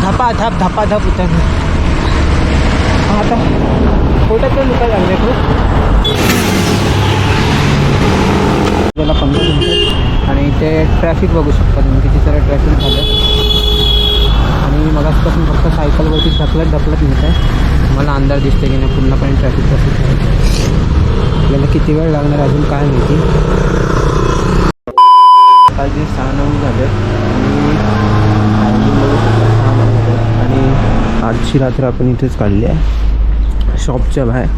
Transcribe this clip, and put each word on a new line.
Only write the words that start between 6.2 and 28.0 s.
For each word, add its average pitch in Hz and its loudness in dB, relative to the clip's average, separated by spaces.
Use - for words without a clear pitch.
त्याला 151 -2
पंधरा 143 0
मिनिटं. 180 -2
आणि 143 0
इथे 156 0
ट्रॅफिक 170 0
बघू 156 0
शकता 135 2
तुम्ही, 135 2
किती - 2
सारं 151 2
ट्रॅफिक - 0
झालं. - 0
आणि 151 0
मगाचपासून 156 0
फक्त - 0
सायकलवरती 156 0
ढकलत 151 0
ढकलत 156 0
नेत 139 0
आहे. - 0
मला 143 0
अंधार 139 0
दिसतोय 139 0
की 135 0
नाही, 135 0
पूर्णपणे 131 0
ट्रॅफिक 131 0
कसं 143 2
आहे. - 0
आपल्याला 139 0
किती 156 0
वेळ 160 0
लागणार 147 0
अजून 143 0
काय 143 -2
माहिती. 139 0
सकाळचे 139 -4
सहा - -6
नऊ 143 -2
झाले 135 -2